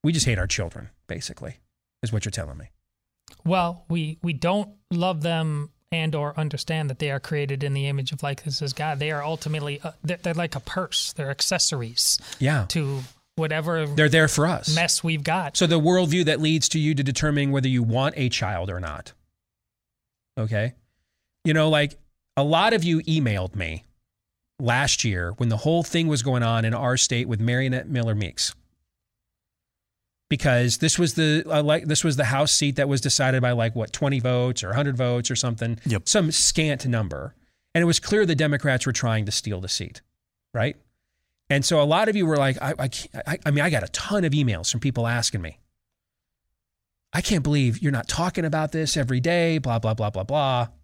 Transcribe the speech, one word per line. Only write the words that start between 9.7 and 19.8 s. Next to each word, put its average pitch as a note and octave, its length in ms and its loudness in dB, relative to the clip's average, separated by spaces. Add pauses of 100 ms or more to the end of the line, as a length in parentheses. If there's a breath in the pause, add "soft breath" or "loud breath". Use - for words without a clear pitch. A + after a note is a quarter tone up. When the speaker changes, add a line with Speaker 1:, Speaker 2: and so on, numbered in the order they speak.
Speaker 2:
uh, D#3+ 80 -8 (120)
they're, E3+ 140 -4
they're E3+ 180 -4
like E3+ 200 -4
a C#3 40 -4
purse. - 540 -4
They're C#3 180 -6
accessories - 880 0 (180 loud breath)
Speaker 1:
Yeah. C3 320 2
Speaker 2:
to C#3 320 -2 (340)
whatever D#3+ 520 0
Speaker 1:
They're D3+ 220 4
there D#3 180 6
for D3 180 2
us. D#3 300 0
Speaker 2:
mess E3+ 280 2
we've D#3+ 200 0
got. E3 340 -2
Speaker 1:
So F#3 80 6
the E3 140 4
worldview F3 460 4
that D3+ 140 2
leads D#3 300 2
to D#3+ 100 0
you D3+ 140 2
to C#3 100 0
determining C#3+ 480 0
whether C3+ 160 2
you B2+ 140 2
want A#2 340 2
a C3 140 0
child F#2+ 400 -2
or F2+ 100 -6
not. D#2+ 340 -10 (1200)